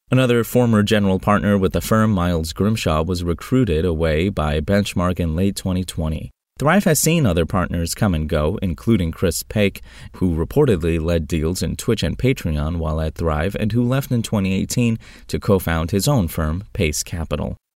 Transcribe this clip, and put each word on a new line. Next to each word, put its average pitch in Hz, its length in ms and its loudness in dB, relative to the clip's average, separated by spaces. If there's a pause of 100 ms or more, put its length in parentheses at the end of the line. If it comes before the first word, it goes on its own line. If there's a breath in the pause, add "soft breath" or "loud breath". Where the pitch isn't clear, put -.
(100)
Another 120 340 4
former 117 380 4
general 101 360 2
partner 104 380 2
with 92 160 2
the 90 80 0
firm, 110 320 2
Miles 87 400 0
Grimshaw, 95 500 0
was 87 220 -2
recruited 85 600 0
away 80 440 2
by 78 320 0
Benchmark 90 580 0
in 82 160 0
late 98 220 0
twenty 92 280 -2
twenty. 78 460 -6 (280)
Thrive 165 260 2
has 160 160 2
seen 160 260 2
other 82 200 2
partners 87 480 -2
come 98 200 0
and 78 140 -2
go, 80 320 0
including 92 520 0
Chris - 320 -2
Pake, - 380 -2 (340 loud breath)
who 87 200 0
reportedly 82 680 2
led 82 240 0
deals 82 360 -2
in 82 140 -4
Twitch - 260 -2
and - 160 -2
Patreon 82 600 -2
while 78 220 -2
at 78 140 -4
Thrive, 82 440 -2
and 104 120 -2
who 120 140 0
left 131 260 -2
in 117 120 0
twenty 95 300 -2
eighteen 113 460 0 (300 loud breath)
to 95 100 -2
co-found 85 540 0
his 95 160 0
own 123 180 4
firm, 82 460 -4
Pace 80 320 -2
Capital. 78 520 -6 (200)